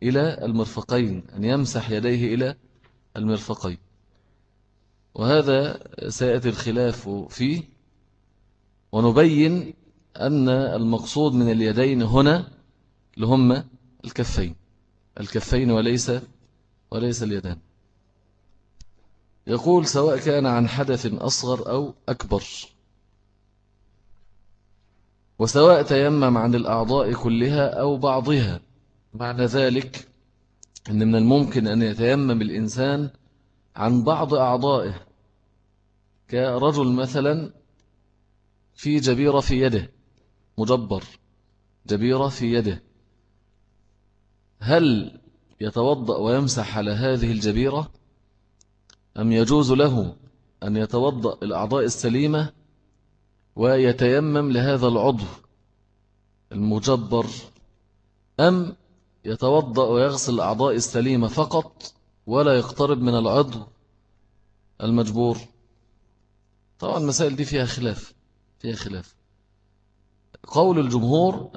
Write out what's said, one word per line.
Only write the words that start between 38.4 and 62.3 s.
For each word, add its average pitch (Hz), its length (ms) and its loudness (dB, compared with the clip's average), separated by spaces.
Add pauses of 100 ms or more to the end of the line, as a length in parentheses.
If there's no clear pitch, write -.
في 147 220 -2
جبيرة 139 440 2
في 127 200 2
يده، 117 300 0 (680)
مجبر، 107 460 0 (840)
جبيرة 123 420 0
في 120 260 -2
يده، 104 280 -2 (1800)
هل 127 580 2 (420)
يتوضأ 117 560 0
ويمسح 113 600 0
على 104 120 -2
هذه 120 420 0
الجبيرة، 120 600 -2 (1200)
أم 113 160 0
يجوز 127 400 4
له 127 440 2 (460)
أن 104 140 -2
يتوضأ 117 640 -2
الأعضاء 107 420 -2
السليمة 147 680 0 (1040)
ويتيمم 131 960 2
لهذا 127 340 0
العضو 117 380 0 (1300)
المجبر، 110 720 0 (1120)
أم 180 360 2 (480)
يتوضأ 127 640 0
ويغسل 127 460 0
الأعضاء 110 400 0
السليمة 120 540 0
فقط - 640 -4 (340)
ولا 135 320 2